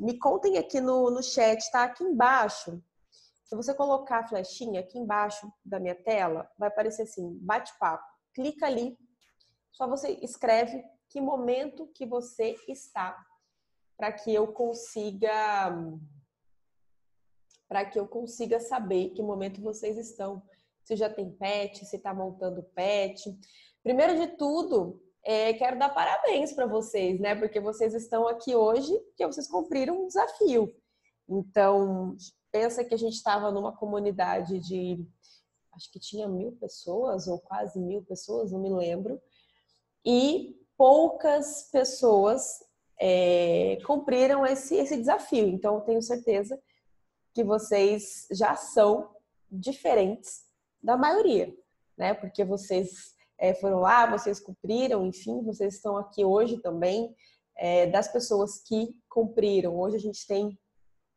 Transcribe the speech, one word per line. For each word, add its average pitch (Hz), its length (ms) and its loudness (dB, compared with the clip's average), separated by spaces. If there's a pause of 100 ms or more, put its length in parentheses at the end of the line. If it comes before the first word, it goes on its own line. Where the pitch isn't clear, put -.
me 240 160 -4
contem 381 400 2
aqui 285 240 -2
no, 254 300 2
no 254 100 -4
chat, 220 480 2
tá? 247 140 2
Aqui 247 200 -4
embaixo, 240 800 2 (600)
se - 120 -10
você 240 160 -4
colocar 269 500 -2
a 226 60 -12
flechinha 202 520 -6
aqui 185 180 -12
embaixo 208 500 -4 (160)
da 196 160 -8
minha 180 140 -4
tela, 180 640 -2
vai 208 120 -2
aparecer 220 340 -4
assim, 180 360 -10
bate-papo. 190 640 -4 (300)
Clica 294 320 -6
ali, 247 320 -4 (720)
só 262 160 -6
você 277 360 -4
escreve 240 600 0 (240)
que 277 140 -10
momento 269 720 -4
que - 140 -12
você 240 480 -6 (120)
está, 185 560 -10 (720)
pra 214 160 -4
que 220 220 -4
eu 214 140 2
consiga, 214 840 -4 (2250)
pra 196 180 -2
que 202 140 -4
eu 202 80 -4
consiga 233 520 -4
saber 190 520 -2
que - 120 -6
momento 196 360 -6
vocês 214 380 -8
estão. 196 460 -12 (400)
Se 220 120 -6
já 208 140 -2
tem 196 220 -8
pet, 202 540 -6
se 190 120 -10
tá 190 160 -10
montando 185 480 -8 (140)
pet. 196 600 -2 (460)
Primeiro 285 380 4
de 330 180 -4
tudo, 285 640 -2 (220)
é, 220 300 2
quero 247 260 0
dar 277 100 2
parabéns 302 640 0
pra 254 140 0
vocês, 208 520 0
né? 202 160 0
Porque 214 240 -2
vocês 214 360 -2
estão 226 320 0
aqui 233 280 -2
hoje 240 400 4 (120)
porque - 180 -4
vocês 294 220 -6
cumpriram 330 560 -2
um 370 40 -6
desafio. 359 680 2 (520)
Então, 190 880 2 (360)
pensa 233 320 0
que 240 100 -2
a 226 40 2
gente 226 260 -4
tava 208 280 0
numa 202 240 -4
comunidade 190 840 -2
de, 180 440 -6 (680)
acho - 180 -20
que 190 80 -20
tinha 208 280 -8
mil 196 260 -6
pessoas, 196 720 -4
ou 175 120 -4
quase 196 400 -8
mil 185 240 -6
pessoas, 208 480 -6
não 185 80 -6
me 190 100 -4
lembro. 190 500 -4 (840)
E 254 540 2 (180)
poucas 294 920 6
pessoas, 247 880 4 (400)
é, 180 880 4
cumpriram 277 600 2
esse, 269 300 0
esse 277 220 0
desafio. 254 500 2
Então, 196 280 0
eu 214 60 -4
tenho 226 200 0
certeza 233 600 -2 (720)
que 233 100 0
vocês 208 880 0
já 202 240 0
são - 600 2 (340)
diferentes 214 920 0 (380)
da 240 160 2
maioria, 294 580 4 (420)
né? 190 160 0
Porque 202 300 -4
vocês, 190 720 -4 (240)
é, 185 140 4
foram 185 260 0
lá, 226 260 8
vocês 208 340 -2
cumpriram, 214 640 -2
enfim, 220 380 -6
vocês 202 320 -4
estão 202 200 -4
aqui 202 300 -2
hoje 226 340 4
também, 180 560 -2 (400)
é, 175 320 4
das 202 200 2
pessoas 208 520 0
que 226 360 -2 (140)
cumpriram. 202 680 2
Hoje 202 160 0
a 214 40 -2
gente 208 280 -8
tem, 202 320 -2 (580)